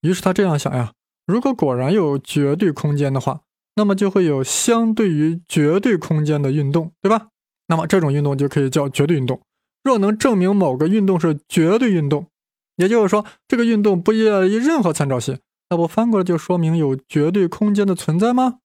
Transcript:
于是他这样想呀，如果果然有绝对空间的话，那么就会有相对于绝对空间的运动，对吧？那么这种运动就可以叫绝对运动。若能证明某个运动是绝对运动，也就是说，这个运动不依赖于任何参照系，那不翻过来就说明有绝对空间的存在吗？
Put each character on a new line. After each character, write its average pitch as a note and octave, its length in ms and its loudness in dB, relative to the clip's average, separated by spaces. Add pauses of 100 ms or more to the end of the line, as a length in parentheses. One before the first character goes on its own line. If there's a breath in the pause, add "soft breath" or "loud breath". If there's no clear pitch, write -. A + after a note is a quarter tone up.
于 E3 100 0
是 F3+ 80 -2
他 F#3 140 0
这 G3+ 100 0
样 E3 140 0
想 C3 180 -4
呀， A#2+ 180 -4 (340)
如 G3+ 120 0
果 C4+ 140 -2
果 C#3+ 220 0
然 C3 180 -2
有 D#3 240 0
绝 C#3+ 380 -2
对 F#3 160 0
空 D3 260 -4
间 C#3 160 -2
的 C3+ 60 -2
话， C3+ 220 -6 (340)
那 G#3 100 2
么 G3+ 100 2
就 G3 140 0
会 F#3+ 160 2
有 C#3+ 180 0
相 A3+ 480 0
对 G#3+ 200 0
于 D#3 360 0
绝 D#3 320 2
对 G#3+ 160 0
空 D#3 300 -2
间 D3 160 0
的 C3+ 100 0
运 C#3 200 -2
动， D#3+ 280 -2
对 - 80 -4
吧？ A3 200 0 (400)
那 E3 100 0
么 D#3+ 80 -2
这 F#3+ 140 2
种 D3+ 120 0
运 C#3+ 120 0
动 C#3+ 120 0
就 C#3 140 -2
可 D3 100 -2
以 C3+ 120 0
叫 C#3+ 180 0
绝 C#3+ 160 0
对 D#3+ 120 0
运 B2+ 100 -2
动。 B2+ 120 -4 (440)
若 B3+ 160 2
能 G#3 180 0
证 A#3+ 180 0
明 F#3 200 2
某 D#3+ 200 2
个 D3+ 120 0
运 G3+ 180 2
动 F#3+ 140 2
是 D#3+ 280 0
绝 E3+ 300 2
对 A#3+ 140 2
运 D#3 180 0
动， D3 160 -2 (520)
也 F3+ 120 2
就 A3+ 140 4
是 G3 40 2
说， G#3 160 0 (240 loud breath)
这 - 80 0
个 A#3 80 0
运 A3+ 200 2
动 F#3+ 180 2
不 G#3+ 100 0
依 A3 160 2
赖 F#3+ 200 2
于 G#3 100 0
任 C#4+ 240 0
何 F3 100 0
参 D3 160 -2
照 C3 120 -2
系， C3 180 -6 (320)
那 F3 80 -2
不 E3+ 80 0
翻 A3+ 240 -2
过 G#3+ 100 2
来 F#3 40 0
就 F3+ 120 0
说 F3+ 220 -2
明 E3 200 0
有 C#3 200 0 (100)
绝 D3+ 220 0
对 F#3 180 0
空 G#3 240 -2
间 G3+ 140 0
的 F#3+ 80 0
存 E3 240 -4
在 A3+ 160 0
吗？ B3+ 320 0